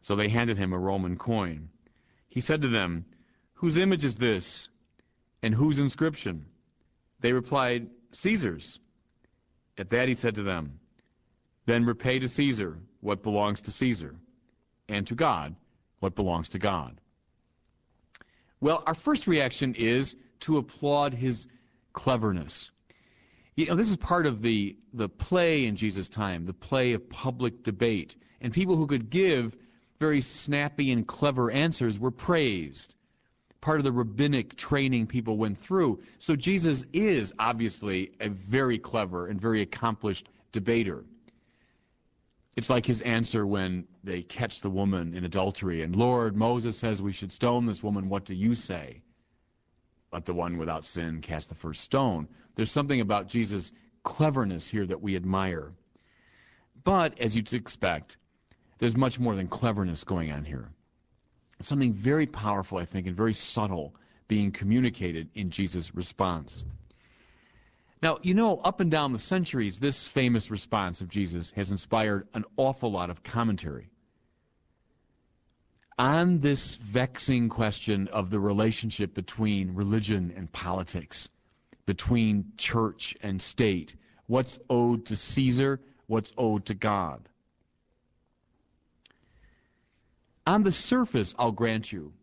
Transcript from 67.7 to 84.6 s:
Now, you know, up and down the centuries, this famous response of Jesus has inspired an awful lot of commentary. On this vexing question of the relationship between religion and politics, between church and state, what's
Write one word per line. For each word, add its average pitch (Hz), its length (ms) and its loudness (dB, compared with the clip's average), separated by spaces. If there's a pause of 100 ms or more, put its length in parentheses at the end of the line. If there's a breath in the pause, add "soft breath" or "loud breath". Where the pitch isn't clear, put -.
Now, 160 200 0
you 180 120 2
know, 220 240 4
up 185 220 0
and 175 100 4
down 147 220 2
the 113 60 -2
centuries, 123 600 -2
this 135 280 -2
famous 120 440 2
response 101 500 -2
of 92 80 -8
Jesus 87 440 -4
has 98 180 -4
inspired 101 640 0
an 107 100 -6 (140)
awful 131 320 0
lot 90 180 -2
of 87 140 -10
commentary. 87 640 -2 (2000)
On 160 420 4
this 139 360 2
vexing 123 720 0
question 104 600 0
of 98 200 -2
the 101 120 0
relationship 104 760 0
between 98 580 -2
religion 98 640 0
and 92 160 -10
politics, 90 800 -6 (540 soft breath)
between 107 720 2
church - 680 -2
and 95 200 -4
state, 95 540 0 (300 soft breath)
what's 127 300 0 (140)